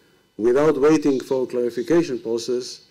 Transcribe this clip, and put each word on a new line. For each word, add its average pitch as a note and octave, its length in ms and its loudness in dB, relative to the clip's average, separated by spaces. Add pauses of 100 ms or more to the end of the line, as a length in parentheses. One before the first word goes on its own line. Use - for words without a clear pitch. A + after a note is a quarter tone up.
(380)
without C3+ 420 2
waiting D3 400 4
for C3 280 -4
clarification B2 720 -2
process, A#2+ 720 -6